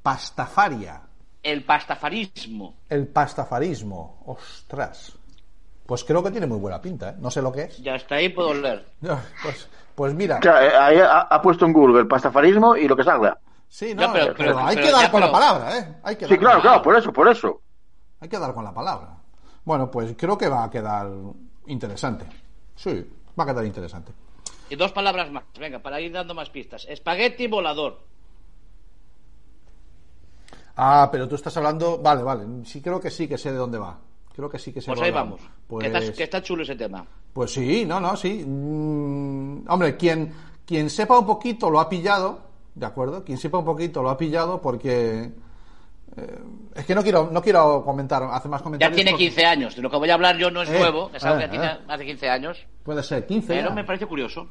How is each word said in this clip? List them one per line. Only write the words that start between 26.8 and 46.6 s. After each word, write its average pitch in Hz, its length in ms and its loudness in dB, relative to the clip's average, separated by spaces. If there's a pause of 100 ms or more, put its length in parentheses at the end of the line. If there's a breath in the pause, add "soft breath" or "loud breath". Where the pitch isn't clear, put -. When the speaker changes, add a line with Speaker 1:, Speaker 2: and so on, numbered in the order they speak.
Speaker 2:
Espagueti 208 580 -2
volador. 151 520 -4 (2750 soft breath)
Speaker 1:
Ah, 139 340 6
pero 131 160 -4
tú 143 80 -4
estás 147 220 -10
hablando, 160 420 0
vale, 147 240 2
vale, 123 220 -4 (200)
sí, 139 160 -16
creo 180 180 -6
que 180 120 -8
sí 160 160 -6
que 135 100 -6
sé 139 140 -8
de 131 60 -6
dónde 120 200 -6
va. 92 200 -12 (360)
Creo 143 160 -10
que 143 80 -12
sí 139 140 -14
que 131 100 -12
sé 107 60 -14
Speaker 2:
Pues 123 120 -4
Speaker 1:
de 170 80 0
Speaker 2:
ahí 170 40 2
Speaker 1:
dónde 147 200 -2
va. 95 60 -14
Speaker 2:
vamos, - 140 -18 (160)
Speaker 1:
Pues 113 240 -6
Speaker 2:
que 175 60 -2
está, 214 200 -2
que 165 60 -4
está 185 180 -6
chulo 175 220 -6
ese 131 120 -8
tema. 95 300 -10 (280)
Speaker 1:
Pues 120 200 -4
sí, 151 320 0
no, 170 140 -4
no, 185 160 -2
sí. 190 320 -6
Mm... 143 1200 -6
hombre, 170 280 0
quien, 160 360 0 (320 soft breath)
quien 151 240 -2
sepa 214 300 4
un 202 60 2
poquito 220 440 -2
lo 151 100 4
ha 165 100 0
pillado, 190 500 -2 (340)
¿de 107 120 -10
acuerdo? 135 400 -6
Quien 131 120 -8
sepa 160 200 -4
un 165 80 -2
poquito 156 360 -4
lo 127 80 0
ha 135 80 -2
pillado 165 440 -2
porque 120 720 -2 (840 soft breath)
eh, - 220 -14 (360)